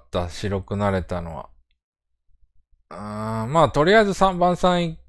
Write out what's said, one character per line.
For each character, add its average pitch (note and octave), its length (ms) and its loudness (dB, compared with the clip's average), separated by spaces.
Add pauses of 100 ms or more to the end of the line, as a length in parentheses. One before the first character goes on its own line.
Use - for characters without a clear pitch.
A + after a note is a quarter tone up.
(100)
た、 F2+ 200 -4
白 G2 320 -4
く G#2 160 -6
な G2+ 120 0
れ F#2+ 120 0
た F2 180 -8
の E2 160 -12
は。 - 140 -16 (1400)
う - 40 -18
ー G#2+ 520 -6
ん、 B2+ 60 -6
ま D#3+ 120 6
あ、 C#3 40 4
と C#3+ 160 2
り F#3+ 100 4
あ A3+ 60 8
え G#3+ 60 4
ず G3 80 -2
三 F#3+ 240 0
番 F3 180 2
さ F3+ 180 2
ん F3 100 0
行 D#3+ 120 -8
っ - 20 -20 (100)